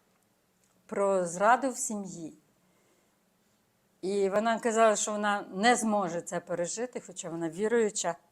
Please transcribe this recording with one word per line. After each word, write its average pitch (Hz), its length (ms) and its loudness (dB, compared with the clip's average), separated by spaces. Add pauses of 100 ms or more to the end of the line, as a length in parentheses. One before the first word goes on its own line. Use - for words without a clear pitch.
(880)
про 196 400 2
зраду 220 440 4
в 247 60 -8
сім'ї. 170 640 -8 (1600)
І 196 280 0
вона 214 300 0
казала, 220 380 4
що 214 160 -4
вона 208 320 -2 (100)
не 214 220 4
зможе 202 440 0
це 170 200 -6
пережити, 175 680 -6
хоча 180 240 -12
вона 165 200 -4
віруюча. 214 680 0 (160)